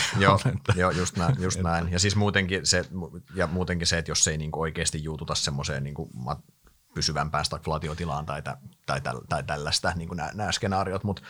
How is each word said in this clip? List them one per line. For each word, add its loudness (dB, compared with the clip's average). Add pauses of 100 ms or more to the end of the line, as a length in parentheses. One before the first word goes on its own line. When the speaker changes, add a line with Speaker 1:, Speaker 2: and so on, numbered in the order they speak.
(160)
Speaker 1:
on. 4
Speaker 2:
Joo, 8
Speaker 1:
<laughs> 2
Että 0
Speaker 2:
joo, 4
just 0
näin, 4
just 0
Speaker 1:
että 2
Speaker 2:
näin. 2
Ja 2
siis 4
muutenkin 4
se, 4
mu-, -8 (140)
ja 2
muutenkin 0
se, 4
että -2
jos 4
ei 0
niinku -4
oikeasti -2
juututa -4
semmoiseen -2
niinku -6
ma-, -4 (560)
pysyvämpään 0
stagflaatiotilaan -2
tai -4
tä-, -8 (280)
tai -2
täl-, -6
tai 0
tällaista, -2
niinku -6
nää, -6
nää -4
skenaariot. 0
Mut, -2